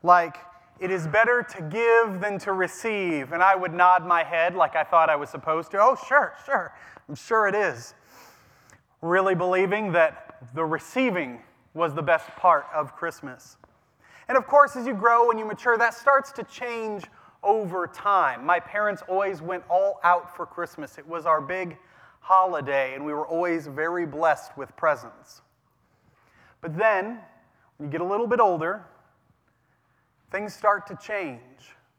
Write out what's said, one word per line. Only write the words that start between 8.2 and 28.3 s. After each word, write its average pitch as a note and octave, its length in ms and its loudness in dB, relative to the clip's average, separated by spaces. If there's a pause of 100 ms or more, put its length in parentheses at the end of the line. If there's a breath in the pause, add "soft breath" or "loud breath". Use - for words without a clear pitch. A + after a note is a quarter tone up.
Really F#3 320 2
believing F#3 580 -2
that D#3+ 440 0 (180)
the D#3+ 100 -4
receiving D#3+ 800 -4 (320)
was D#3 200 -2
the D#3+ 80 -6
best C3+ 340 0
part D#3+ 360 4
of D3+ 220 -6
Christmas. D3 600 -12 (720 soft breath)
And B3+ 100 2
of A3+ 80 -2
course, C#4+ 300 6
as A#3+ 100 -6
you C4 80 -4
grow A#3 360 4
and A3 80 0
you A3 60 -6
mature, A3+ 320 -2
that A3+ 180 0
starts C4+ 380 2
to - 120 -12
change A3 680 -10 (300 soft breath)
over F#3+ 460 -2
time. D#3 580 0
My F3 140 2
parents G#3 480 -4
always F#3+ 340 -2
went F3 280 -8
all F#3+ 340 0
out F3+ 320 2
for E3+ 100 -10
Christmas. D#3+ 540 -12
It D3 80 -20
was E3 180 -8
our D#3 160 2
big E3+ 380 -8 (400 soft breath)
holiday, C#3+ 760 0
and C#3+ 120 -10
we D3+ 60 -6
were D3+ 160 -4
always E3 400 -4
very E3 380 -4
blessed D3+ 500 -2
with C3+ 180 -14
presents. B2 680 -4 (1200 soft breath)
But D#3+ 160 -8
then, G#3+ 480 0 (520 soft breath)
when D3 120 -12
you C#3 40 -8
get E3 80 -4
a F3 40 -2
little G#3 220 -2
bit A#3+ 140 0